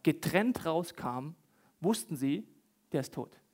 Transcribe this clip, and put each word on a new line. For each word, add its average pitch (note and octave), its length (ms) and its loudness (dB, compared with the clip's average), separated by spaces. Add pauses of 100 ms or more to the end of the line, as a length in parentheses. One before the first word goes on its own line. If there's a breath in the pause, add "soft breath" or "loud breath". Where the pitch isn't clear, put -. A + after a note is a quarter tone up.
getrennt F3 640 2
rauskam, D#3 640 -2 (500 soft breath)
wussten G3 340 0
sie, C#3 320 -2 (460)
der C#3+ 80 2
ist - 140 -6
tot. - 260 -10 (140)